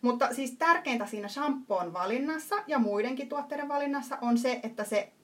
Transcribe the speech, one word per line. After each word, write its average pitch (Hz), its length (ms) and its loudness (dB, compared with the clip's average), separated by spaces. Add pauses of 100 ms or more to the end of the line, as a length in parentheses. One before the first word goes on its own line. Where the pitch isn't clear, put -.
Mutta 240 320 2
siis 262 240 -4
tärkeintä 294 480 2
siinä 208 220 -6
shampoon 247 640 0
valinnassa 269 640 -2 (100)
ja 285 120 0
muidenkin 233 500 0
tuotteiden 285 400 -4
valinnassa 277 520 -2
on 240 180 4
se, 240 240 0
että 226 220 -6
se 208 280 0 (120)